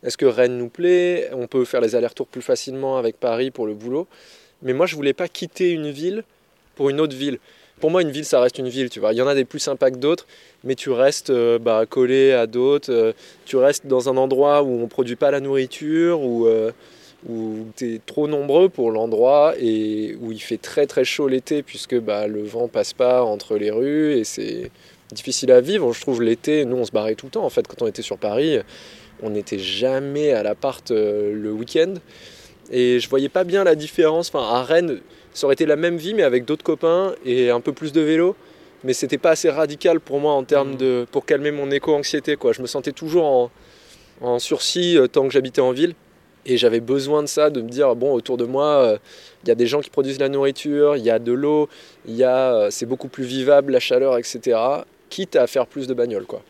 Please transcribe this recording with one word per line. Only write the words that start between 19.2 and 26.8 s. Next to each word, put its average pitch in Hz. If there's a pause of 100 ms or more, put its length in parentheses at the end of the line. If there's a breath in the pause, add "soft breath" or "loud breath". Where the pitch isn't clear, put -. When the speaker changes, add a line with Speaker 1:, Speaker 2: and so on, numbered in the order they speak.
Speaker 1:
et 107
où 117
il 107
fait -
très, -
très 135
chaud 143
l'été 135
puisque, -
bah, 107
le 104
vent 113
passe 104
pas 127
entre 107
les 104
rues 143
et 117
c'est 110 (400 soft breath)
difficile 127
à 127
vivre. 160
Je -
trouve 120
l'été, 131
nous, 123
on 123